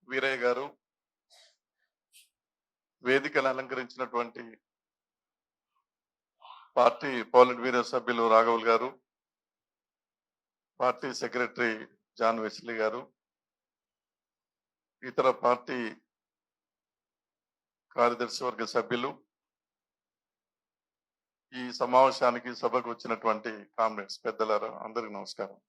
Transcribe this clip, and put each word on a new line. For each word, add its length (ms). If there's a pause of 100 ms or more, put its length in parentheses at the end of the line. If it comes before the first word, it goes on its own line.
వీరయ్య 320
గారు, 240 (2500)
వేదికను 460
అలంకరించినటువంటి 920 (2250)
పార్టీ 340 (200)
పోలిట్ 320
బ్యూరో 180 (100)
సభ్యులు 420
రాఘవులు 380
గారు, 180 (1900)
పార్టీ 280 (120)
సెక్రటరీ 500 (480)
జాన్ 240
వెస్లీ 380
గారు, 200 (2000)
ఇతర 220 (140)
పార్టీ 340 (2250)
కార్యదర్శి 540
వర్గ 260
సభ్యులు, 360 (2500)
ఈ 40 (160)
సమావేశానికి 800
సభకు 320
వచ్చినటువంటి 600 (260)
కామ్రేడ్స్ 460
పెద్దలారా 460 (140)
అందరికీ 340
నమస్కారం. 500